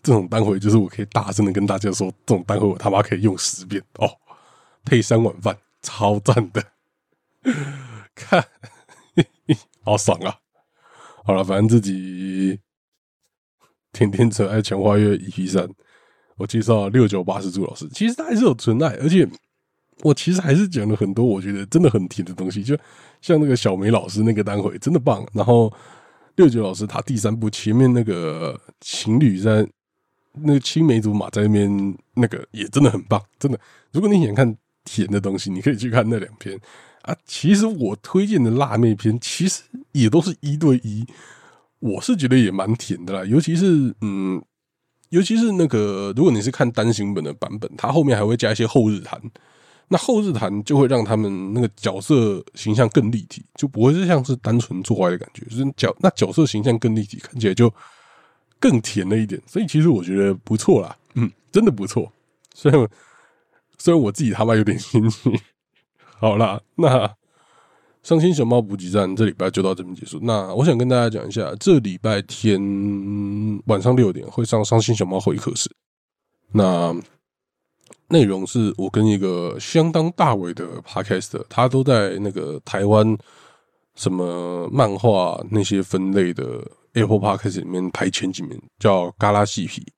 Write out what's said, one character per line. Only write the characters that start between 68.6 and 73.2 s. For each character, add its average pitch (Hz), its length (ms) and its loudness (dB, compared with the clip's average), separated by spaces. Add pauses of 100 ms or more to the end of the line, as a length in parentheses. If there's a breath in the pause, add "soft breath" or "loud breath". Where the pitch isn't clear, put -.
补 101 160 -6
给 90 140 -10
站 95 240 0
这 107 100 2
礼 98 80 0
拜 92 160 -4
就 95 140 -2
到 95 100 0
这 92 120 -8
边 90 100 -14
结 - 100 -16
束。 - 180 -14
那 104 300 -4
我 120 120 0
想 160 120 4
跟 123 120 0
大 127 80 2
家 120 120 2
讲 107 200 -6
一 - 20 -12
下， 95 300 -6
这 180 180 4
礼 101 180 -4
拜 107 260 -2
天 101 380 -2 (1080)